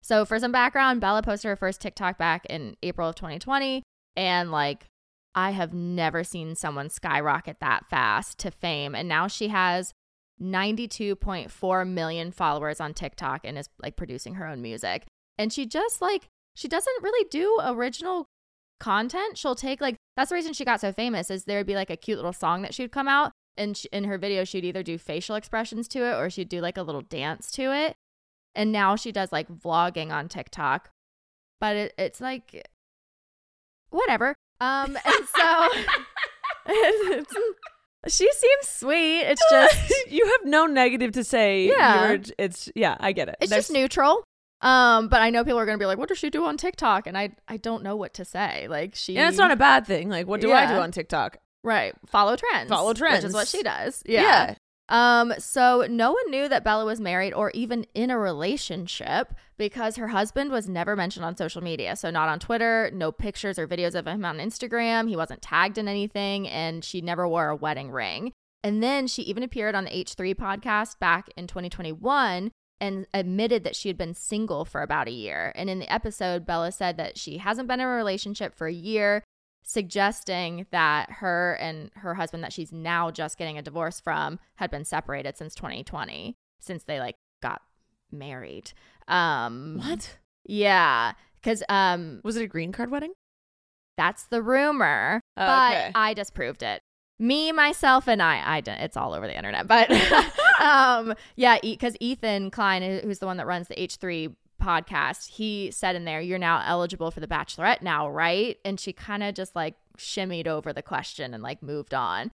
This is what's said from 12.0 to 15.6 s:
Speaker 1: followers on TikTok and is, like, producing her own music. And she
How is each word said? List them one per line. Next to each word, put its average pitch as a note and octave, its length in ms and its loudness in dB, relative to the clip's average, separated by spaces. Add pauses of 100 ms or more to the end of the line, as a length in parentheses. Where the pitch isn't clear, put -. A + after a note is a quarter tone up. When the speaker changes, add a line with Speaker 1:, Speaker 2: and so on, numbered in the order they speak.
Speaker 1:
followers D3+ 480 -2
on D3+ 120 -6
TikTok C#3 520 -8
and C#3+ 120 -10
is, C#3+ 120 -12 (120)
like, - 140 -10
producing C3 400 -10
her E3+ 140 -10
own C3+ 140 -10
music. A2+ 420 -6 (340)
And A3 140 -2
she C#4 120 -6